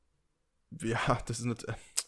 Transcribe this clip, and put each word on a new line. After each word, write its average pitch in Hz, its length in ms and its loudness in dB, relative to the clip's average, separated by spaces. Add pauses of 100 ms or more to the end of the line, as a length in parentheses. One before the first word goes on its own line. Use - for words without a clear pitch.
(800)
ja, 120 460 4
das 117 140 -2
ist 120 60 -2
nicht, 117 200 -2 (420)